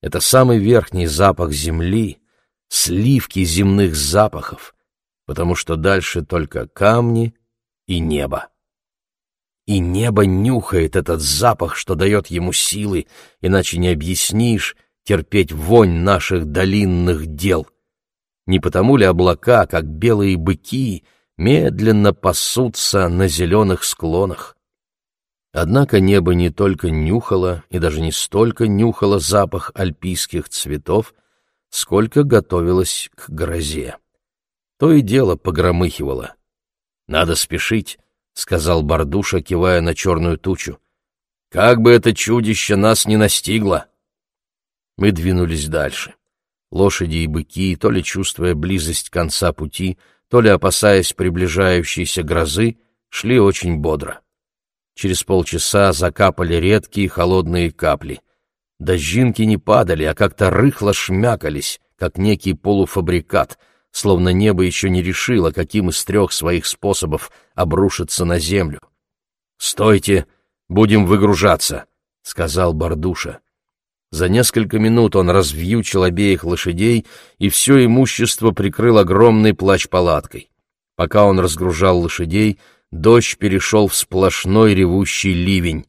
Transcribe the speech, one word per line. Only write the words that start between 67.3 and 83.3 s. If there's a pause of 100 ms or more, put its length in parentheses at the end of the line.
обрушиться
на
землю. (760)
«Стойте, (420)
будем
выгружаться», — (360)
сказал
Бардуша. (720)
За
несколько
минут
он
развьючил
обеих
лошадей (320)
и
всё
имущество
прикрыл
огромной
плащ-палаткой. (440)
Пока
он
разгружал
лошадей, (320)
дождь